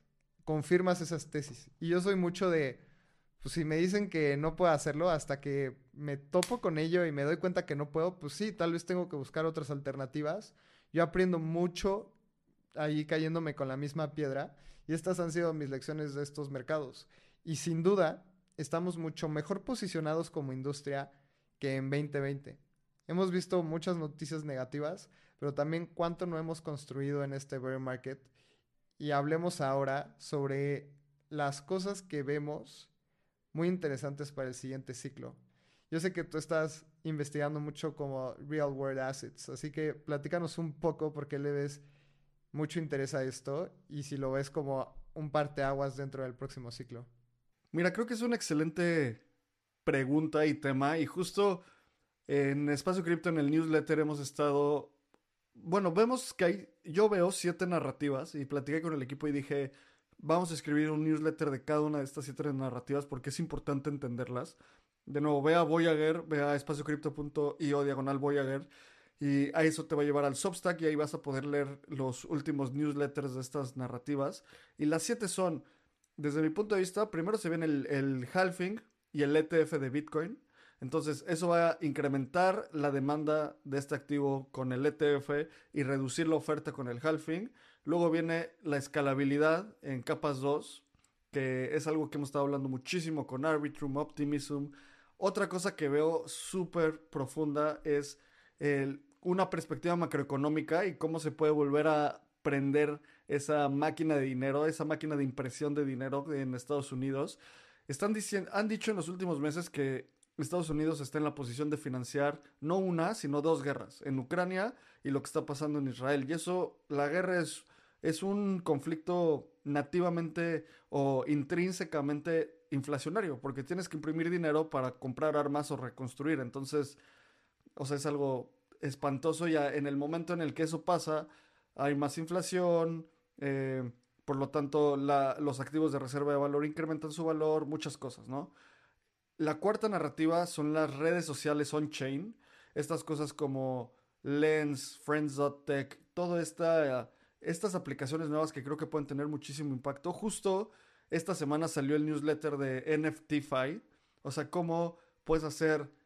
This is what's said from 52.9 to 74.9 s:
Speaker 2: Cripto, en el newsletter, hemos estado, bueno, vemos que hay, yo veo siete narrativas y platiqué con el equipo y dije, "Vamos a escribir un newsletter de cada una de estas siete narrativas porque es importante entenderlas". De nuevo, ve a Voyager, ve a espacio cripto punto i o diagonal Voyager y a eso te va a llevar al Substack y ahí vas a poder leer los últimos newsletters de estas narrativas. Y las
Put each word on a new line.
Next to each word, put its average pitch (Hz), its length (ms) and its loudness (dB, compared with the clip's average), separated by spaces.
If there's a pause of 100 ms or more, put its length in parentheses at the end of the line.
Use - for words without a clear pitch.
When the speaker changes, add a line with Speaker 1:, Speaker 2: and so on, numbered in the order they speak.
Speaker 2:
Cripto, 170 260 0
en 165 100 2
el 143 100 4
newsletter, 156 500 4
hemos 151 200 0
estado, 143 720 2 (600)
bueno, 180 380 2
vemos 233 420 2
que 190 120 4
hay, 185 240 0 (140)
yo 190 260 6
veo 185 220 4
siete 175 340 0
narrativas 147 720 0
y 143 100 -6
platiqué 143 360 -2
con 165 120 -2
el 143 80 -2
equipo 135 260 -6
y 147 40 2
dije, 139 400 -2 (460)
"Vamos 165 340 2
a - 20 -4
escribir 151 380 2
un 151 120 0
newsletter 156 460 0
de 135 140 -2
cada 151 180 2
una 151 160 0
de 139 60 0
estas 135 220 -8
siete 143 280 -4
narrativas 135 520 -2
porque 131 260 -8
es - 80 -4
importante 147 500 -2
entenderlas". 123 640 -4 (500)
De 143 140 -4
nuevo, 147 220 4
ve 156 140 6
a 170 80 8
Voyager, 160 580 4
ve 156 200 0
a 143 140 4
espacio 143 280 -2
cripto 147 300 -2
punto 147 460 -2
i 143 140 2
o 143 100 4
diagonal 139 360 0
Voyager 139 500 0 (500)
y 143 360 2
a 165 80 6
eso 160 240 2
te 160 80 0
va 147 80 4
a - 20 2
llevar 143 200 4
al 135 100 2
Substack 175 460 -2
y 160 40 2
ahí 156 100 4
vas 147 200 0
a 156 80 -8
poder 135 220 -4
leer 143 420 -2
los 131 380 -4
últimos 143 460 -2
newsletters 143 640 -2
de 131 80 -6
estas 127 340 -6
narrativas. 135 680 -4 (340)
Y 151 80 0
las 160 180 4